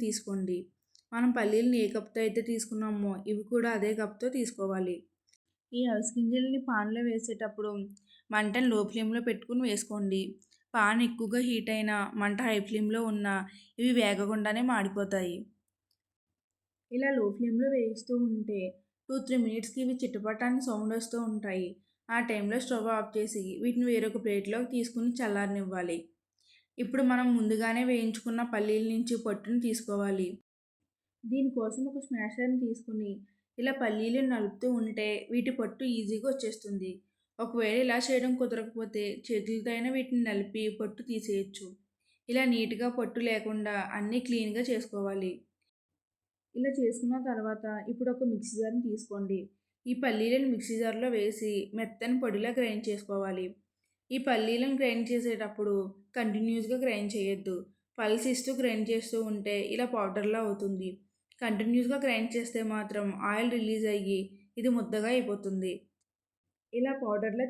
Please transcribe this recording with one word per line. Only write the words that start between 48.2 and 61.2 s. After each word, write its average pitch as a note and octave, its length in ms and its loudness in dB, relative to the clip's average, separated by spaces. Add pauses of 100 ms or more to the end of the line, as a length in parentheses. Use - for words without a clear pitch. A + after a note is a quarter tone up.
మిక్సీ G#3+ 340 0
జార్ని A3+ 320 0
తీసుకోండి. G3 600 -4 (380)
ఈ B3 60 0 (100)
పల్లీలను A#3+ 480 2
మిక్సీ A3+ 300 -2
జార్లో A3+ 340 0
వేసి G#3+ 340 0 (280)
మెత్తని A3+ 420 -2
పొడిలా A3 380 0
గ్రైండ్ A3 320 0
చేసుకోవాలి. G3 640 -4 (560)
ఈ B3+ 60 0 (100)
పల్లీలను A#3+ 520 2
గ్రైండ్ A#3 320 2
చేసేటప్పుడు G#3+ 640 0 (440)
కంటిన్యూస్గా A3 640 0
గ్రైండ్ G#3 320 0
చేయొద్దు. G3 400 -2 (440)
పల్స్ A3 340 2
ఇస్తూ C4 280 -2
గ్రైండ్ A3 280 2
చేస్తూ A3+ 340 0
ఉంటే G#3 320 -2 (180)
ఇలా B3 220 0
పౌడర్లా G#3 440 0
అవుతుంది. G3 500 -2 (520)